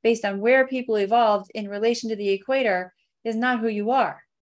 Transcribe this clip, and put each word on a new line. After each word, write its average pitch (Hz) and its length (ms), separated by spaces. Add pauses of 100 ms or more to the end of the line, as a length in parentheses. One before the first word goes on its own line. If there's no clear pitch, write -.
based 226 220
on 196 160
where 262 260
people 247 280
evolved 208 600
in 214 120
relation 220 440
to 220 40
the 202 140
equator, 196 640 (300)
is 226 120
not 240 260
who 226 60
you 208 220
are. 240 320 (200)